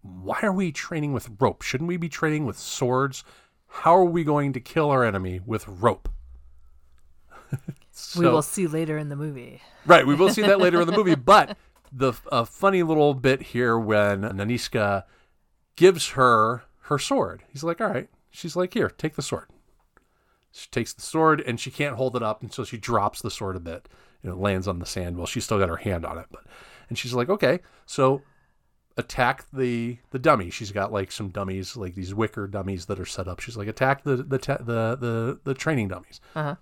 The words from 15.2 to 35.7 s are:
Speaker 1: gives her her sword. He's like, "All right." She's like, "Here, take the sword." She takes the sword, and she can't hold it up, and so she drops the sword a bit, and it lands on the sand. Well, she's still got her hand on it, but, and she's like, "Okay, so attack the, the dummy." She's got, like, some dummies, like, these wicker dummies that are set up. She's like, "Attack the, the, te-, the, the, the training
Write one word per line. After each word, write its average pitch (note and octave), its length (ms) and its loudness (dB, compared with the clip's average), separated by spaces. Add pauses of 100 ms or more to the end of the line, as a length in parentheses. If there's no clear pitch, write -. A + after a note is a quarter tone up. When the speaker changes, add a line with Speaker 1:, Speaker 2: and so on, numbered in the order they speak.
Speaker 1:
gives F3 360 6
her A#2+ 520 4 (200)
her D3 140 -2
sword. C3 540 -4
He's C#3 120 -14
like, E3+ 180 -4
"All G#3+ 80 0
right." - 180 -4 (240)
She's - 240 -12
like, F3+ 180 -2
"Here, E3 160 0
take - 260 -6
the - 60 -4
sword." - 260 -8 (1080)
She - 160 -20
takes - 240 -6
the - 80 -20
sword, D#3+ 400 2
and A#2+ 180 -6
she C3 120 -10
can't C#3+ 260 -6
hold B2+ 180 -2
it A#2 80 -2
up, G#2+ 180 -4
and A2 120 -14
so A#2+ 100 -8
she A2+ 140 -12
drops G#2+ 440 -2
the A2 80 -6
sword F#2+ 280 -8
a - 20 -10
bit, E2 300 -14 (340)
and F#2 80 -8
it F#2 60 -8
lands F#2+ 300 -2
on F2+ 120 -4
the F2 60 -8
sand. F2 320 -8
Well, F2 100 -8
she's - 160 -6
still G#2+ 160 0
got F#2+ 100 4
her E2 80 -4
hand E2+ 280 -4
on D#2+ 120 -8
it, E2 140 -16
but, - 140 -20 (420)
and A#2 100 -8
she's A#2+ 160 -8
like, B2 140 0
"Okay, F3 320 2 (260)
so C#3 360 2 (720)
attack - 560 -2
the, A#2+ 460 -4 (140)
the C3 80 -6
dummy." B2+ 320 4
She's G2+ 200 -10
got, G2+ 220 -2
like, G2 180 -2
some G2+ 180 -8
dummies, F#2+ 460 -6
like, F#2 200 -10
these F#2+ 200 -8
wicker G#2+ 320 -2
dummies G2 380 -6
that G2+ 140 -6
are F2+ 60 -8
set F#2 220 -8
up. F2+ 140 -10
She's A#2 160 -12
like, G2+ 100 -8
"Attack C3+ 360 0
the, C#3 140 0
the, C3 200 -4
te-, C#3 160 -4 (100)
the, A#2 320 -2
the, A#2+ 480 -4
the C3+ 100 -4
training B2+ 360 -2